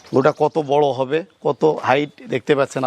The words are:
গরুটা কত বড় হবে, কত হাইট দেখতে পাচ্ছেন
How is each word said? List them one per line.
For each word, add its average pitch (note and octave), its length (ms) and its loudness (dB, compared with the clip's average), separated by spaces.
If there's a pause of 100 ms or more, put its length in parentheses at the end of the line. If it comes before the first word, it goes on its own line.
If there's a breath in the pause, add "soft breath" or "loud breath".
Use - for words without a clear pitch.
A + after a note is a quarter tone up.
(120)
গরুটা C3+ 200 4 (100)
কত D3+ 120 0 (180)
বড় D3 140 2 (120)
হবে, C3+ 200 -2 (260)
কত D3 180 -2 (240)
হাইট C#3+ 260 0 (200)
দেখতে C3 260 -2
পাচ্ছেন C3+ 280 -2